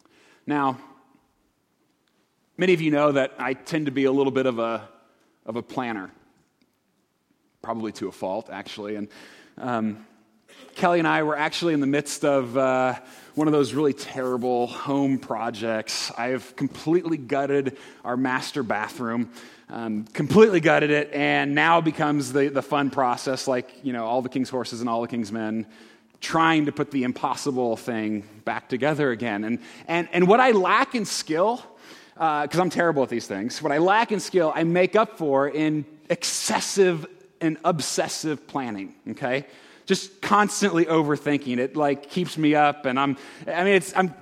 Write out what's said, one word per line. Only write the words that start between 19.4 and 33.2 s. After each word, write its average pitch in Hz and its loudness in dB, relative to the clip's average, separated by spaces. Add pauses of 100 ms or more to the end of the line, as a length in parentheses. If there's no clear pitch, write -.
um, 113 -6
completely 190 6
gutted 151 4
it, 147 0
and 143 0
now 165 4
becomes 147 0
the, 143 2
the 139 -2
fun 139 0
process, 127 -2
like, 123 -4
you 131 -4
know, 117 -4
all 123 0
the 127 -6
king's 127 -4
horses 120 -6
and 123 -4
all 117 0
the 117 -4
king's 113 -6
men, 110 -4 (560)
trying 160 2
to 143 -2
put 143 -4
the 135 0
impossible 123 -2
thing 107 -4 (220)
back 110 -8
together 139 0
again. 107 -4
And, 113 -2 (280)
and, 170 0
and 180 4
what 220 8
I 254 6
lack 208 2
in 214 -2
skill, 190 -2 (540)
uh, 151 0
'cause 156 -2
I'm 185 2
terrible 156 2
at 113 -2
these 117 -4